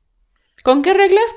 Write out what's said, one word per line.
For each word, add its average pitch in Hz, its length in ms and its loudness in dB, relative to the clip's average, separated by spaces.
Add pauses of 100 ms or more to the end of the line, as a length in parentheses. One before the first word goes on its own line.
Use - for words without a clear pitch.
(640)
¿Con 269 180 0
qué 349 120 0
reglas? 403 440 0